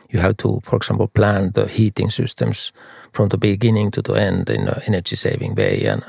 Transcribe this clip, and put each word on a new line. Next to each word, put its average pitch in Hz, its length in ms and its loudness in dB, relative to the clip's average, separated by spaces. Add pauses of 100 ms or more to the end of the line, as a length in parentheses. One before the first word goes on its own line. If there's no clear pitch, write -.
you - 100 -2
have 95 180 2
to, - 260 0
for - 120 -2
example, 104 320 0
plan 101 460 2
the 104 140 2
heating 107 440 0
systems - 600 -4 (400)
from 101 180 2
the - 80 0
beginning 104 540 2
to 104 100 -4
the 101 120 -2
end 95 360 0
in - 180 0
an - 180 -4
energy-saving - 720 -2
way - 300 2
and, - 240 -2